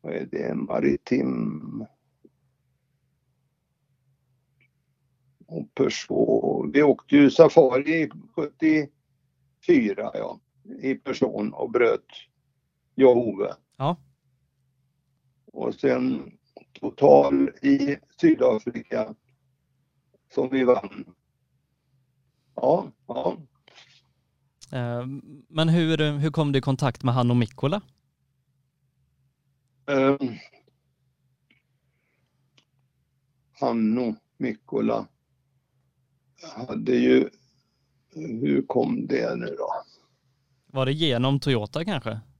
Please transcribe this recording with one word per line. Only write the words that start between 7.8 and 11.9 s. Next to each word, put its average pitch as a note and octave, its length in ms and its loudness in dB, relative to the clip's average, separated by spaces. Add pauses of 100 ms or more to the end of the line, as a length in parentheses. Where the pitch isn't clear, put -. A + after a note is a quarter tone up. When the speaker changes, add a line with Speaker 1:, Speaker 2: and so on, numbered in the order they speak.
Speaker 1:
sjuttiofyra, D3 1800 -2
ja. - 260 -10 (400)
I C3 140 -4
person G#2+ 580 -4
och - 180 -8
bröt. A2+ 360 0 (880)